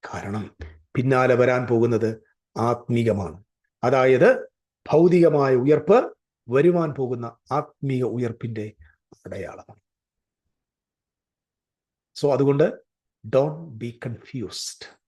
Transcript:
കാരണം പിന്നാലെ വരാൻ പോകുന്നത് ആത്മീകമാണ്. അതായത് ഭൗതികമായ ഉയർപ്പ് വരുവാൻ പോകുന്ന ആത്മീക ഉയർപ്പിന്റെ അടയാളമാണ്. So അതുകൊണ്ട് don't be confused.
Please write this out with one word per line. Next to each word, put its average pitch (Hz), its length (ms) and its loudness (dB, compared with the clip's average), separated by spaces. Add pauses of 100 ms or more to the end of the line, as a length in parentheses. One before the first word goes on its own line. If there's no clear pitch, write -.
(140)
കാരണം 101 420 -10 (380)
പിന്നാലെ 127 400 2
വരാൻ 123 320 2
പോകുന്നത് 113 560 0 (340)
ആത്മീകമാണ്. 113 880 -2 (400)
അതായത് 131 640 4 (420)
ഭൗതികമായ 156 640 4
ഉയർപ്പ് 151 640 2 (320)
വരുവാൻ 160 460 2
പോകുന്ന 120 420 -6 (140)
ആത്മീക 135 540 -4
ഉയർപ്പിന്റെ 113 680 -8 (540)
അടയാളമാണ്. 98 540 -14 (2500)
So 143 120 0
അതുകൊണ്ട് 139 340 2 (640)
don't 151 500 -2
be 117 280 -12
confused. - 800 -12 (220)